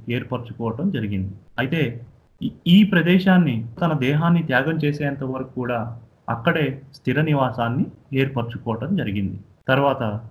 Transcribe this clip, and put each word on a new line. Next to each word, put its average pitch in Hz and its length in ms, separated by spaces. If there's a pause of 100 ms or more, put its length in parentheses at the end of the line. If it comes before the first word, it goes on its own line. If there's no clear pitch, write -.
ఏర్పరచుకోవటం 117 840
జరిగింది. 101 440 (240)
అయితే 131 480 (360)
ఈ, - 100 (140)
ఈ 185 180
ప్రదేశాన్ని 175 840 (140)
తన 165 120
దేహాన్ని 151 500
త్యాగం 139 340
చేసేంత 147 480
వరకు 131 300
కూడా 120 440 (300)
అక్కడే 139 540 (120)
స్థిర 127 280
నివాసాన్ని 127 640 (260)
ఏర్పరచుకోవటం 131 840
జరిగింది. 104 440 (280)
తర్వాత 127 520 (100)